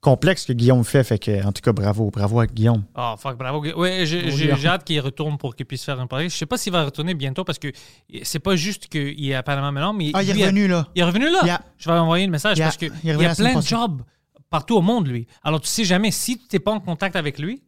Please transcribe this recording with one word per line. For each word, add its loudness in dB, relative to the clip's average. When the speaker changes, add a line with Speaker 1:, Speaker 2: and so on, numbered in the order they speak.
Speaker 1:
complexe 4
ce -10
que 0
Guillaume 6
fait. 4
Fait 0
que, 0
en 2
tout -6
cas, 2
bravo, 2
bravo 0
à 4
Guillaume. 2
Speaker 2:
Ah, -6
fuck, -8
bravo, -6
Guillaume. -6
Ouais, 0
j'ai, -2
Speaker 1:
Bravo, -2
Speaker 2:
j'ai, 0
Speaker 1:
Guillaume. 2
Speaker 2:
j'ai 0
hâte 0
qu'il -2
retourne -4
pour -6
qu'il -10
puisse -10
faire -6
un -4
pari. -4
Je -8
sais -6
pas -4
s'il -4
va 2
retourner -4
bientôt -6
parce -6
que -8
c'est -6
pas 0
juste -4
qu'il -6
est -2
à -4
Panama -2
maintenant, -2
mais -4
Speaker 1:
Ah, 2
il 0
est 0
Speaker 2:
lui, 4
Speaker 1:
revenu, 4
là. 2
Speaker 2:
Il 0
est 4
revenu 2
là. 2
Speaker 1:
Yeah. 2
Speaker 2:
Je -4
vais 4
envoyer 2
un 0
message 0
Speaker 1:
Yeah. 2
Speaker 2:
parce -2
que -8
Speaker 1:
Il -8
est -16
Speaker 2:
il -2
y 0
Speaker 1:
revenu 2
Speaker 2:
a 4
Speaker 1:
la 2
semaine 2
Speaker 2:
plein 2
de 0
Speaker 1:
passée. 0
Speaker 2:
jobs -2
partout 0
au 6
monde, 2
lui. -4
Alors, 0
tu -8
sais -2
jamais, 2
si -4
t'es -2
pas 0
en -2
contact -4
avec -4
lui -6